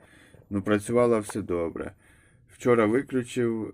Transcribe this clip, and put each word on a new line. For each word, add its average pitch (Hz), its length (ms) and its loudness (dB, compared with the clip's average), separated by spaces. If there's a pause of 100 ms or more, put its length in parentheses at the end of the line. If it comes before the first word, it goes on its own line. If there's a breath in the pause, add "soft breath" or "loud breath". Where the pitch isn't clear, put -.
(500 loud breath)
ну, 101 120 -4
працювало 113 580 2
все 104 220 -6
добре. 85 500 -4 (580 soft breath)
Вчора 117 360 2
виключив, 120 880 -2